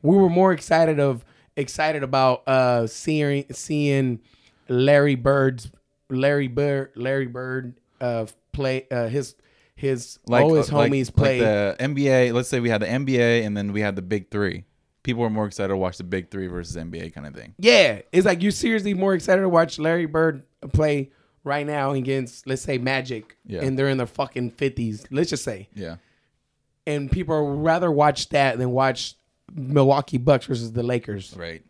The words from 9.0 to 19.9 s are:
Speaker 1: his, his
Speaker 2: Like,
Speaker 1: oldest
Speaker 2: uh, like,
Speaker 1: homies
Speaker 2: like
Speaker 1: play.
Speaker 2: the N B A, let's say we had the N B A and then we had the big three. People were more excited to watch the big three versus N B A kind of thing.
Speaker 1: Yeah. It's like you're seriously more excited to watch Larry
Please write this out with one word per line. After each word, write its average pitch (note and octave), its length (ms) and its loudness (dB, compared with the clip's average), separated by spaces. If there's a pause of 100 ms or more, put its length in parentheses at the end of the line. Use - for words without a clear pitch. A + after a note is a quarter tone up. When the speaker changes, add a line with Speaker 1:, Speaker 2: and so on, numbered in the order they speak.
Speaker 1:
his, C3 280 -6 (380)
his C3 520 -6
Speaker 2:
Like, A#2+ 180 6
Speaker 1:
oldest D3+ 260 4
Speaker 2:
uh, D3 60 0
like, C#3 160 2
Speaker 1:
homies C3 140 0
Speaker 2:
like - 100 -14
Speaker 1:
play. C3+ 220 2
Speaker 2:
the G#2 400 2
N C#3 160 -4
B C#3 160 0
A, B2+ 220 4
let's A#2+ 180 -2
say B2+ 100 0
we A#2+ 80 0
had G#2+ 140 0
the F2+ 60 -4
N B2 180 -2
B C3 140 2
A A#2 240 4
and G#2 120 -4
then G2+ 160 -4
we G#2 80 -2
had G2+ 160 -2
the F#2+ 60 -8
big F#2+ 280 -6
three. F#2+ 340 -4 (380)
People A#2+ 200 -2
were A2+ 80 0
more G#2+ 160 -2
excited G2 220 -4
to G2 100 0
watch F#2 180 -2
the F#2+ 80 -12
big F2+ 260 -6
three F#2+ 180 -8
versus F2 280 -10
N E2+ 140 -10
B E2 80 -12
A E2+ 120 -10
kind D2 160 -16
of C#2+ 80 -16
thing. - 240 -18
Speaker 1:
Yeah. F#3 420 4 (120)
It's F#3 140 4
like F3+ 160 0
you're G3+ 100 2
seriously G#3+ 400 -2
more F#3+ 220 0
excited F#3 280 2
to F#3+ 60 0
watch E3+ 300 2
Larry E3 260 0